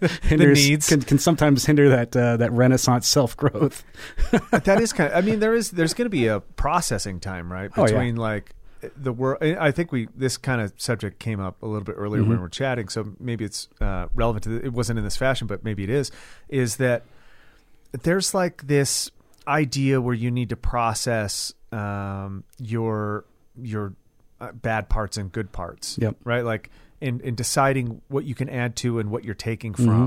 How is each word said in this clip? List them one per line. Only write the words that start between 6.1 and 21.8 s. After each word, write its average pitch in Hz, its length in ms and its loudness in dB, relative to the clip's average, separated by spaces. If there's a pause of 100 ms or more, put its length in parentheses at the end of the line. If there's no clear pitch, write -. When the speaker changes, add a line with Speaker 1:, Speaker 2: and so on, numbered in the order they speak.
Speaker 1:
a 104 120 0
processing 117 800 -2
time, 90 320 -10
right? 95 240 -8
Speaker 2:
Oh, 214 60 2
yeah. 135 100 6
Speaker 1:
Between, 117 240 0
like, 110 380 -4 (420)
the 131 160 -4
world, 131 300 -2
I 156 300 2
think 165 180 -4
we, 117 240 -2
this 127 240 -2
kinda 117 380 -2
subject 107 420 -4
came 110 220 -4
up 92 220 -8
a - 40 -10
little 107 180 -4
bit 101 140 -8
earlier 104 240 0
when 107 80 4
Speaker 2:
Mm-hmm. 113 80 2
Speaker 1:
we 90 40 -4
were 87 60 -10
chatting, 120 400 -4
so 107 300 -8
maybe 113 260 -6
it's, - 240 -10 (120)
uh, 92 340 -2
relevant 117 300 0
to 110 60 -6
the, 113 140 -6
it 131 80 -6
wasn't 117 260 -2
in 107 60 -2
this - 120 -2
fashion, 131 320 0
but 101 160 -8
maybe 101 180 -4
it 95 80 -4
is, 135 220 -2 (360)
is 123 280 -2
that 123 280 0 (880)
there's, 170 420 0
like, 180 320 -2
this 139 440 0 (380)
idea 135 520 2
where 123 140 -2
you 120 160 -2
need 120 200 -2
to 117 60 -4
process, 113 960 -2 (200)
um, 98 720 -6 (140)